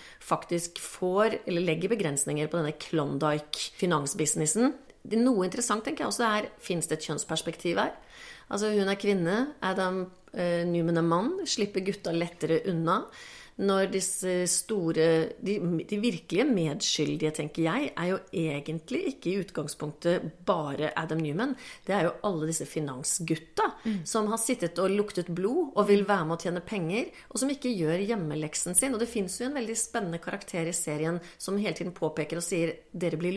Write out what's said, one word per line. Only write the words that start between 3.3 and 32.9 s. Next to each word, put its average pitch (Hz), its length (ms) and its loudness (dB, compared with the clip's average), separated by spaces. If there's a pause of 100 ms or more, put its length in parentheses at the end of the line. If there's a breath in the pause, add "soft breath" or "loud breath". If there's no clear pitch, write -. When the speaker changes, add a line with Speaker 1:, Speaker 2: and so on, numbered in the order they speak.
Speaker 1:
Det, 214 140 -2
noe 233 260 4
interessant, 214 400 -2
tenker 294 180 -4
jeg 214 80 0
også, 240 140 2
er, 214 320 0
finnes 170 320 -2
det 156 80 0
et - 120 -8
kjønnsperspektiv 160 680 -2
her? 247 160 0 (560 loud breath)
Altså, 208 240 0
hun 196 160 4
er 202 80 0
kvinne, 196 400 2 (240)
Adam, 185 460 0 (260)
eh, 175 320 0
Newman 170 320 2
er 165 80 4
mann, 180 260 2 (140)
slipper 202 400 -2
gutta 190 280 -4
lettere 165 520 0
unna. 175 380 2 (520 loud breath)
Når 196 320 2
disse 185 440 -2 (200)
store, 165 800 2 (100)
de, 196 140 0 (340)
de 208 80 0
virkelige 208 480 0
medskyldige, 156 920 2
tenker 151 260 -4
jeg, 226 220 0 (100)
er 170 140 -2
jo 190 80 0 (100)
egentlig 160 720 -4 (100)
ikke - 220 -4
i 196 100 0
utgangspunktet 156 840 -2 (180)
bare 151 460 0 (100)
Adam 160 240 -2
Newman. 202 300 0 (320 loud breath)
Det 190 100 2
er 190 80 4
jo 160 60 4 (120)
alle 160 280 0
disse 156 180 -2
finansgutta 160 1040 -2 (160)
Speaker 2:
Mm. 202 180 -2
Speaker 1:
som 214 240 0
har 220 100 2
sittet 202 400 0
og 190 120 4
luktet 196 440 0
blod 254 400 2
og 202 140 4
vil 202 160 8
være 190 220 2
med 160 100 0
å - 60 -10
tjene 175 180 -2
penger, 196 460 -2 (240 loud breath)
og - 100 -4
som 269 80 2
ikke 277 240 -2
gjør 175 340 0
hjemmeleksen 160 720 -2
sin. 269 160 6
Og 214 80 0
det 233 80 2
finnes 196 320 -2
jo 240 60 -2
en 285 100 -4
veldig 226 200 -4
spennende 175 440 -2
karakter - 480 -4
i 175 80 -2
serien 160 420 0 (200 loud breath)
som 190 180 -4
hele 202 180 0
tiden 175 220 -6
påpeker 156 400 -2
og 170 80 -2
sier, 170 300 0 (180)